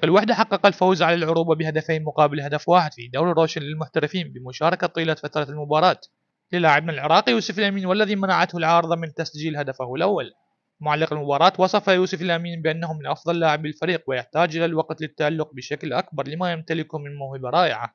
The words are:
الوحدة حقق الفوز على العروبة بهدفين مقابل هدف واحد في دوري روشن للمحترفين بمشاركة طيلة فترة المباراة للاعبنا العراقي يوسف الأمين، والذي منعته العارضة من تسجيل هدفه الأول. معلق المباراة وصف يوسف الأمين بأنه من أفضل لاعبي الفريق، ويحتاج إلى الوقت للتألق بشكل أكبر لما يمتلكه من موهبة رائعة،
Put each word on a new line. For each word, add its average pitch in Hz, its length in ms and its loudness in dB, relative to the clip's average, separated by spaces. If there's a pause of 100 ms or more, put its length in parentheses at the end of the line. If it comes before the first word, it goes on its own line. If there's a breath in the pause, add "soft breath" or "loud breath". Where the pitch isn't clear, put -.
الوحدة 208 300 4
حقق 202 320 2
الفوز 185 360 4
على 165 120 4
العروبة 165 400 0
بهدفين 156 500 -2
مقابل 147 360 2
هدف 147 280 -4
واحد 170 260 4
في 120 140 -16
دوري 165 240 0
روشن 160 280 2
للمحترفين 151 720 -4
بمشاركة 131 540 -2
طيلة 160 280 -2
فترة 151 300 -4
المباراة 151 560 0 (520)
للاعبنا 160 400 4
العراقي 156 400 2
يوسف 214 260 -2
الأمين، 196 280 -2
والذي 202 300 0
منعته 180 420 0
العارضة 165 380 2
من 165 180 -8
تسجيل 156 420 -6
هدفه 131 380 -6
الأول. 160 380 -2 (480)
معلق 151 320 0
المباراة 147 460 4
وصف 185 300 2
يوسف 180 340 2
الأمين 170 400 -4
بأنه 160 300 -2
من 151 140 -10
أفضل 165 340 -2
لاعبي 156 280 0
الفريق، 160 380 -4
ويحتاج 156 500 -2
إلى 165 80 0
الوقت 160 380 -2
للتألق 151 520 -4
بشكل 139 380 -8
أكبر 139 360 -4
لما 175 240 -4
يمتلكه 160 460 -6
من 143 160 -12
موهبة 135 360 -10
رائعة، 131 440 0